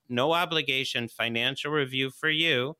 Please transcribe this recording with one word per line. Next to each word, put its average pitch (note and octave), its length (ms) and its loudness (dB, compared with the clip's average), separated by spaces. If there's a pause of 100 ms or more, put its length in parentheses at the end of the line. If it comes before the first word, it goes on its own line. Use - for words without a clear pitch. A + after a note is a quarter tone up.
no B2 240 0
obligation C#3 760 0
financial A#2+ 640 -2
review C3+ 380 0
for D#3 200 -2
you D#3 500 0